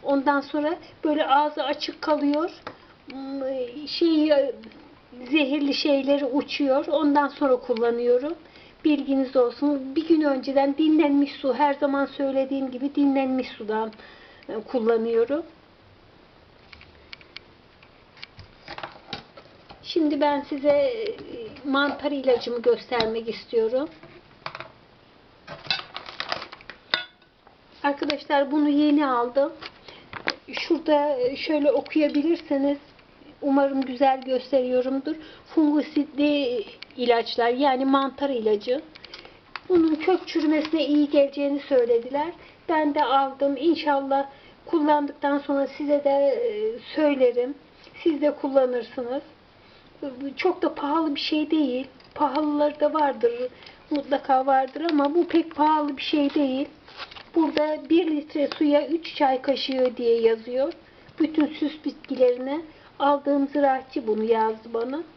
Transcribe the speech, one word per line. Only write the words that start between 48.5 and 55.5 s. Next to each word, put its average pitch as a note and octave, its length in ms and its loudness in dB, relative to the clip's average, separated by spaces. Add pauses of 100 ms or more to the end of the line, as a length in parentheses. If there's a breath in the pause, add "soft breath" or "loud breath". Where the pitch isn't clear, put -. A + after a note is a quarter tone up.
Çok F4+ 240 0
da D#4 140 -2
pahalı D4+ 400 0
bir - 40 -6
şey D4+ 320 -2
değil. C4+ 360 0 (280)
Pahalıları D4 640 0
da D4 140 2
vardır. B3 380 2 (580 loud breath)
Mutlaka C4+ 560 0
vardır C4+ 460 0
ama D4 240 2
bu F4 120 4
pek D#4+ 280 0